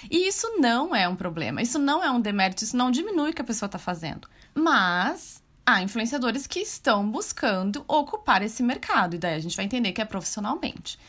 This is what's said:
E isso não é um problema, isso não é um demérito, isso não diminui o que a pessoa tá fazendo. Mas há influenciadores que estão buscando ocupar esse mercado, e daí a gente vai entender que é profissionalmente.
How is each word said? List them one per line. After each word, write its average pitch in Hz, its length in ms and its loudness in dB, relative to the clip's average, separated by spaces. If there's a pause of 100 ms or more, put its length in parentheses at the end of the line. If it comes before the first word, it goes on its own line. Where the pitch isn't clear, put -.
E 370 200 2
isso 392 180 -2 (120)
não 262 360 2
é 190 140 4
um 180 80 -4
problema, 160 440 -4
isso 240 180 0
não 294 260 2
é 294 60 2
um 247 100 2
demérito, 196 420 0
isso 226 140 -4
não 247 160 4
diminui 320 380 0
o 330 40 -2
que - 80 -6
a - 20 -8
pessoa 214 240 -4
tá 190 100 -10
fazendo. 165 500 -8 (260)
Mas 208 880 2 (220)
há 202 180 4
influenciadores 233 640 -2
que - 140 -6
estão 214 480 2
buscando 202 800 -2
ocupar 285 560 2
esse 220 200 -4
mercado, 240 520 0
e 175 40 -4
daí 165 160 0
a 156 60 -2
gente 165 160 -4
vai 190 80 -2
entender 208 280 0
que 202 80 -4
é 220 40 0
profissionalmente. - 960 -6 (100)